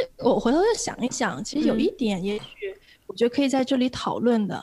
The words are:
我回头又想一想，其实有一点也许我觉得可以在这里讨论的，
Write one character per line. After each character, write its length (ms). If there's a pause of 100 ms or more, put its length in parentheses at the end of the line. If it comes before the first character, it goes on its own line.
(160)
我 240
回 100
头 80
又 160
想 260
一 120
想， 320
其 180
实 60
有 100
一 140
点 320
也 140
许 360 (320)
我 80
觉 100
得 80
可 80
以 80
在 160
这 120
里 120
讨 300
论 300
的， 140